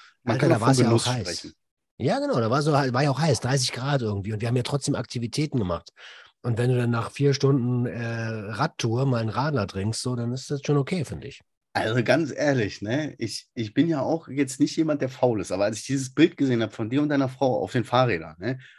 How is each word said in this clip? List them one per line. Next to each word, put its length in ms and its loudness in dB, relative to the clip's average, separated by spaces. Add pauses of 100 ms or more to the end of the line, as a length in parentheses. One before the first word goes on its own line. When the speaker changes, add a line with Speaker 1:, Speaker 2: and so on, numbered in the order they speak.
(240)
Speaker 1:
Man 100 0
Speaker 2:
Alter, 40 0
Speaker 1:
kann 120 4
Speaker 2:
da 60 4
Speaker 1:
auch 40 0
von 60 2
Speaker 2:
war's 140 6
ja 120 6
auch 20 6
Speaker 1:
Genuss 120 4
Speaker 2:
heiß. 140 0
Speaker 1:
sprechen. 340 -8 (420)
Speaker 2:
Ja, 220 0
genau, 220 0
da 100 2
war 120 2
so 140 2
halt, 160 2
war 100 2
ja 80 2
auch 100 0
heiß, 200 2
dreißig 320 0
Grad 300 -2
irgendwie 300 -2
und 80 -4
wir 80 -2
haben 80 0
ja 60 0
trotzdem 320 -2
Aktivitäten 640 -4
gemacht. 320 -4 (520)
Und 160 -2
wenn 120 2
du 60 2
dann 140 0
nach 220 -2
vier 220 2
Stunden, 520 2
äh, 160 -6
Radtour 1040 -2
mal 140 2
einen 100 -2
Radler 360 0
trinkst, 360 -4
so, 140 -4
dann 160 -4
ist 180 -8
das 140 -4
schon 120 2
okay, 280 0
finde 240 -12
ich. 120 -18 (360)
Speaker 1:
Also 280 0
ganz 300 2
ehrlich, 480 0
ne, 360 -4
ich, 360 -8
ich 200 -6
bin 140 4
ja 120 0
auch 280 -2
jetzt 320 -2
nicht 160 0
jemand, 260 0
der 60 -2
faul 320 2
ist, 100 -6
aber 140 0
als 160 0
ich 60 -12
dieses 280 -4
Bild 220 4
gesehen 260 2
hab 100 -4
von 160 -4
dir 140 0
und 60 0
deiner 200 2
Frau 320 0
auf 120 -4
den 100 2
Fahrrädern, 560 2
ne, 220 -6 (180)